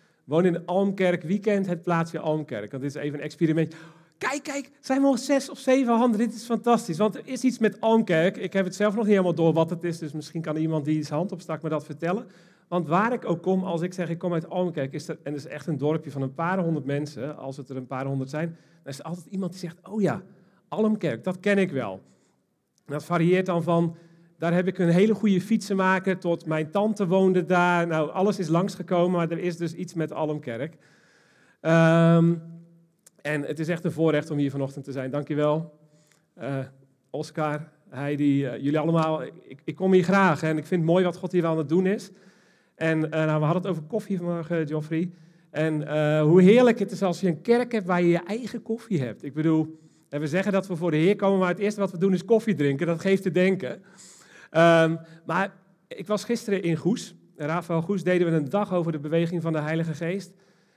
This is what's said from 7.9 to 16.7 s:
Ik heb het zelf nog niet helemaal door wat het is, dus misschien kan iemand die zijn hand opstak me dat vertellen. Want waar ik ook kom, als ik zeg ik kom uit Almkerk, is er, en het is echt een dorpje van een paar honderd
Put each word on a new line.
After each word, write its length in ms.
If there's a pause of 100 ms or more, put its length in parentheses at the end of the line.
Ik 160
heb 120
het 100
zelf 180
nog 100
niet 80
helemaal 240
door 180
wat 160
het 140
is, 140
dus 140
misschien 300
kan 140
iemand 300
die 180
zijn 160
hand 120
opstak 300
me 80
dat 160
vertellen. 400 (420)
Want 200
waar 260
ik 120
ook 160
kom, 220
als 180
ik 120
zeg 160
ik 80
kom 160
uit 160
Almkerk, 440
is 140
er, 160
en 100
het 120
is 60
echt 160
een 100
dorpje 340
van 100
een 120
paar 260
honderd 260